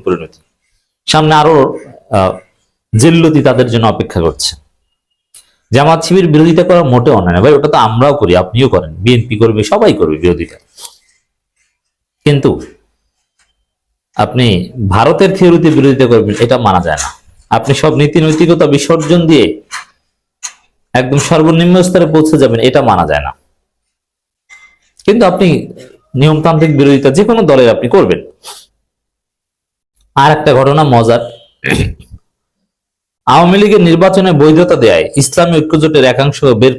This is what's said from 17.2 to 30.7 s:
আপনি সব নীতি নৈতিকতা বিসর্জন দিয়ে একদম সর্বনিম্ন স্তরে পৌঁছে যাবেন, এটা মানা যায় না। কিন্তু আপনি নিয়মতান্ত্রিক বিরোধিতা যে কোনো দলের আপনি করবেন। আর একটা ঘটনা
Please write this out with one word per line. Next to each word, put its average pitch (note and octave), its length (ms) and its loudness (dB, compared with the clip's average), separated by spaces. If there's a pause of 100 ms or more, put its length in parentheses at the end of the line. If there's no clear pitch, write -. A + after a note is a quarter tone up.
আপনি A#2 300 -2
সব D#3 180 0
নীতি D3 260 0
নৈতিকতা D#3+ 480 0
বিসর্জন D#3+ 580 0
দিয়ে B2+ 140 4 (1500)
একদম C3 340 -2
সর্বনিম্ন E3 480 2 (120)
স্তরে F3 260 0
পৌঁছে D#3 280 2
যাবেন, A#2 180 0 (100)
এটা C#3 200 0
মানা F2+ 200 0
যায় D2 180 -4
না। C2+ 40 -10 (1700)
কিন্তু A3+ 260 0
আপনি F#3 160 0 (720)
নিয়মতান্ত্রিক D#3 600 0
বিরোধিতা C#3 380 2
যে G#3 120 4
কোনো A3+ 200 0
দলের C3 260 4
আপনি B2 200 -4
করবেন। C3+ 240 0 (2000)
আর C#3 200 2
একটা D3+ 240 0
ঘটনা C#3+ 240 0 (100)